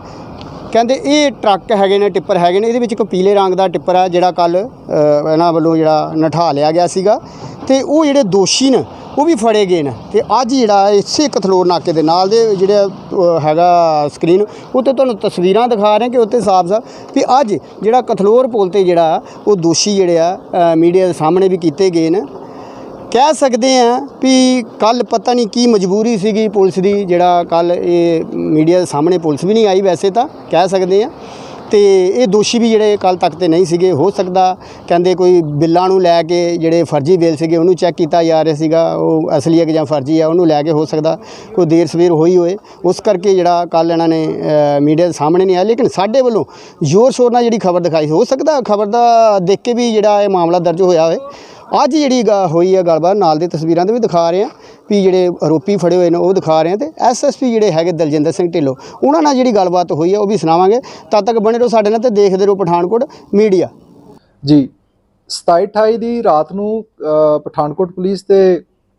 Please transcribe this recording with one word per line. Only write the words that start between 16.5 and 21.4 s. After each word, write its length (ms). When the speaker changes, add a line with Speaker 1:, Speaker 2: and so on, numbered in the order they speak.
Speaker 1:
ਵੀ 80
ਅੱਜ 160
ਜਿਹੜਾ 200
ਕਥਲੋਰ 460
ਪੁਲ 200
'ਤੇ 160
ਜਿਹੜਾ 380
ਉਹ 80
ਦੋਸ਼ੀ 400
ਜਿਹੜੇ 240
ਆ, 160
ਅ, 400
ਮੀਡੀਆ 320
ਦੇ 60
ਸਾਹਮਣੇ 340